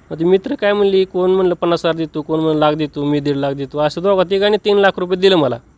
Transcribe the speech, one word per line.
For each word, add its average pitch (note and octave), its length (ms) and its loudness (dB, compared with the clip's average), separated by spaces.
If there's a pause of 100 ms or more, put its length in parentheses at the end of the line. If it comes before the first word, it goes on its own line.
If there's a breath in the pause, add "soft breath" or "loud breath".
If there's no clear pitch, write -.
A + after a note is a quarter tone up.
(120)
मग D#3 80 -10
ते E3 60 -2
मित्र F#3+ 300 0
काय G#3 180 0
म्हणले, G3 300 2
कोण F#3 280 -2
म्हणलं, F#3 240 2
"पन्नास E3+ 300 -2
हजार E3 100 0
देतो, D#3+ 260 -6
कोण D#3+ 180 -2
म्हणलं, D#3 200 0
लाख D3+ 140 2
देतो, D3+ 300 -6
मी D3 160 0
दीड C#3+ 160 -2
लाख C#3 180 -4
देतो," C#3 260 -8
असं D3+ 220 -2
दोघा F#3+ 220 2
तिघांनी G3+ 420 0
तीन G3+ 120 2
लाख G3 200 4
रुपये F#3 200 -2
दिलं F#3+ 180 4
मला. B2 220 0 (200)